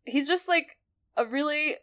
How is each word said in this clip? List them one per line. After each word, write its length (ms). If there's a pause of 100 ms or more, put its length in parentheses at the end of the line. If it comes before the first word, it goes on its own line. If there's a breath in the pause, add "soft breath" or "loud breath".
he's 240
just, 200
like, 300 (380)
a 80
really 580